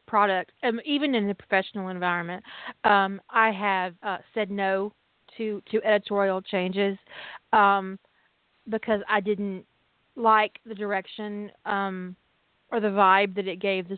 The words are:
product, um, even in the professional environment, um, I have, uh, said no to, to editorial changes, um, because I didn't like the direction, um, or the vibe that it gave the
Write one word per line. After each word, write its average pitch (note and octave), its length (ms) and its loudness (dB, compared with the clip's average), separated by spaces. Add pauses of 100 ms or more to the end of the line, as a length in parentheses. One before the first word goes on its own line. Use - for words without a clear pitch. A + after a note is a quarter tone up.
product, G3 460 2 (100)
um, A#3 240 0
even C#4+ 280 0
in G#3 120 0
the G3+ 80 -2
professional F#3+ 540 -4
environment, F3+ 540 -4 (420)
um, G3 440 4
I A3 220 4
have, F#3+ 520 -2
uh, G3 160 -6 (140)
said G#3 180 -4
no G3 440 -2 (420)
to, G#3+ 240 -6 (120)
to G#3+ 120 0
editorial G3+ 560 2
changes, G3 560 -2 (560)
um, G3 460 4 (720)
because G#3+ 380 -2
I G#3+ 120 2
didn't G3 440 -4 (500)
like A3 520 2
the A3 80 -12
direction, G#3 760 -6 (140)
um, F#3+ 500 -4 (560)
or A#3 100 -2
the G#3+ 80 2
vibe G3 460 6
that F#3+ 140 -4
it F#3 120 -6
gave F#3+ 280 -2
the G3 100 -8